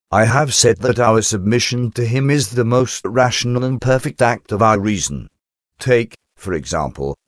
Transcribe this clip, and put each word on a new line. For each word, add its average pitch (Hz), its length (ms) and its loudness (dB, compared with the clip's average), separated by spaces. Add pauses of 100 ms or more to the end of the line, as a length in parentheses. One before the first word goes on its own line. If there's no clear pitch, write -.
(120)
I 107 140 4
have 131 280 0
said 113 280 4
that 120 180 0
our 113 240 4
submission 117 680 -2
to 120 120 -4
him 135 240 0
is 143 200 0
the 120 140 0
most 123 420 0
rational 123 580 0
and 131 180 -4
perfect 131 400 0
act 117 300 -2
of 104 100 -2
our 110 180 4
reason. 87 480 -4 (520)
Take, 120 360 0 (220)
for 95 160 -8
example, 71 640 -6 (100)